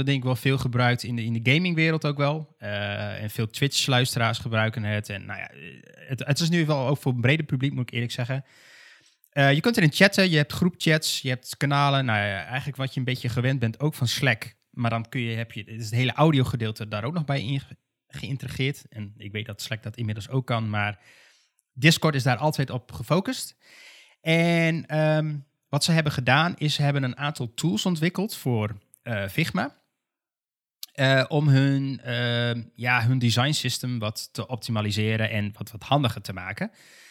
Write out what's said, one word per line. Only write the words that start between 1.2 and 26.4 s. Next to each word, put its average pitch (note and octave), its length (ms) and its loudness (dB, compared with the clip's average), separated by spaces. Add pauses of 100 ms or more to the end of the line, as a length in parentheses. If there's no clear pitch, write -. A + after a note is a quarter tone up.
in A#2 180 -2
de B2 100 4
gamingwereld D#3+ 540 2
ook C#3+ 120 -2
wel. D3 400 -2
Eh, G#2 640 -6
en G#2+ 80 -6
veel A2+ 160 -4
Twitch-luisteraars B2 920 0
gebruiken A2 460 -2
het. G#2 240 -4
En, G2 180 -10
nou G2 140 -12
ja, - 80 -14 (580)
het, C3 200 -8
het C#3+ 140 2
is E3 80 2
nu E3 180 2
wel C#3 220 0
ook C#3+ 100 2
voor C3 140 0
een B2 80 -2
breder D3 260 2
publiek, C#3 260 -2
moet B2+ 160 -4
ik - 60 -12
eerlijk A#2+ 180 -4
zeggen. B2+ 320 -6 (840)
Eh, C#3 220 6
je D3+ 80 4
kunt A#3+ 160 2
erin D#3 160 6
chatten, F#3+ 380 4
je D#3 60 4
hebt D3 160 2
groepchats, - 680 0
je C3+ 80 -6
hebt - 280 -6
kanalen. C#3+ 480 2
Nou A2 140 2
ja, G2+ 260 -2
eigenlijk C3 320 -8
wat C3+ 180 -6
je - 40 -6
een B2+ 80 -2
beetje B2+ 220 -2
gewend B2+ 300 0
bent, A2+ 220 -2
ook D3+ 140 -2
van B2 140 -2
Slack. - 460 0 (160)
Maar A#2+ 200 -2
dan A2+ 180 -4
kun B2+ 120 -6
je, A2+ 160 -4
heb A2+ 160 -8
je, G#2+ 120 -12
is A2+ 200 -12
het G#2+ 100 -6
hele B2 180 0
audiogedeelte B2 760 2
daar G#2 160 -6
ook D#3 100 -4
nog E3 100 -4
bij C#3 180 -4
inge-, C#3 340 -6 (320)
geïntegreerd. C3 800 -6
En G#2+ 280 -12
ik G2+ 160 -14
weet G#2+ 140 -6
dat G#2 160 -12
Slack A2 200 -8
dat A2 140 -10
inmiddels G#2+ 320 -6
ook C3 180 -2
kan, A2+ 240 -2
maar G#2 280 -2 (760)
Discord D#3 420 4
is C3 80 0
daar B2 140 2
altijd D3 340 0
op - 220 -8
gefocust. - 640 -4 (640)
En, E3 640 2
ehm, D#3 500 0 (320)
wat C#3+ 160 -2
ze E3+ 80 4
hebben D#3 200 4
gedaan, C#3 440 4